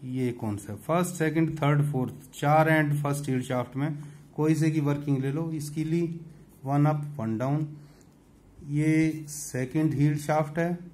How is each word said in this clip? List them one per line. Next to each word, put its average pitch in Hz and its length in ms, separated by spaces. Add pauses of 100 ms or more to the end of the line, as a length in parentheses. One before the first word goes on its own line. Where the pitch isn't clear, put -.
ये 127 260
कौन 107 260
सा - 140
है? 101 60
फर्स्ट, 175 380
सेकंड, 160 420
थर्ड, 143 240 (100)
फोर्थ, 127 220 (200)
चार 156 360
एंड 151 240 (100)
फर्स्ट 143 260
हील्ड 127 140
शाफ्ट 123 320
में 143 220 (380)
कोई 156 200
से 156 160
की 156 80
वर्किंग 143 380
ले 135 140
लो। 160 200
इसकी 156 320
ली 165 200 (640)
वन 143 200
अप, 151 200 (120)
वन 110 200
डाउन। 143 300 (1000)
ये 156 600
सेकंड 131 640
हील्ड 143 260
शाफ्ट 151 400
है 170 140 (200)